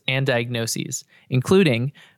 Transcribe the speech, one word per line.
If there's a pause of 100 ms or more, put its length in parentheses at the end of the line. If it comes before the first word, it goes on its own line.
and
diagnoses, (240)
including (260)